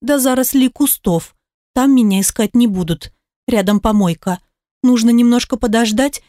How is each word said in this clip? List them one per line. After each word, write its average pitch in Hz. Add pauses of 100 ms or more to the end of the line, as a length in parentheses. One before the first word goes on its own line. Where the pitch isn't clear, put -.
до 285
зарослей 254
кустов. - (380)
Там 269
меня 202
искать -
не 240
будут. 180 (340)
Рядом 208
помойка. 196 (420)
Нужно 240
немножко 240
подождать 233